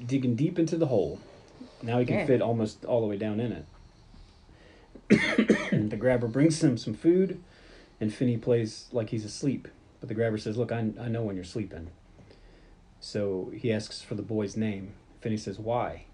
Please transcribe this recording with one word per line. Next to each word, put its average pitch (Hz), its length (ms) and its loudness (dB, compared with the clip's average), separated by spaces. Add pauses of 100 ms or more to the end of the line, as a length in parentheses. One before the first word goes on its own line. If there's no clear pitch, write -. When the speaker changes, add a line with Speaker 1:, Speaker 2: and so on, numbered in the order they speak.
Speaker 1:
digging 127 300 0
deep 170 240 0
into 165 160 0
the 165 120 2
hole. 98 320 0 (640)
Now 117 180 0
he 123 60 4
can 127 120 0
Speaker 2:
Yeah. 190 80 0
Speaker 1:
fit 127 160 4
almost 113 420 -2
all 123 160 2
the 110 80 0
way 104 80 -2
down 107 240 -2
in 117 140 -2
it. 78 120 -10 (1400)
<coughs> - 800 4
The 107 80 -4
grabber 120 300 2
brings 147 360 4
him 127 140 4
some 110 160 -6
food, 180 460 4 (600)
and 110 120 0
Finney 123 240 0
plays 117 540 0
like 113 200 -2
he's 110 120 -4
asleep. - 460 -4 (320)
But 123 80 -12
the 113 60 -6
grabber 113 220 2
says, 110 200 -4
"Look, 117 140 0
I, 117 80 -2 (200)
I 131 80 -8
know 117 160 -2
when 101 140 -4
you're 87 80 -8
sleeping." 95 460 -10 (1080)
So 101 560 -2
he 120 160 -2
asks 107 300 -4
for - 140 -10
the 104 60 -6
boy's 104 360 -2
name. 104 360 -4 (280)
Finney 110 160 -2
says, 101 200 -8
"Why?" 107 460 -4 (100)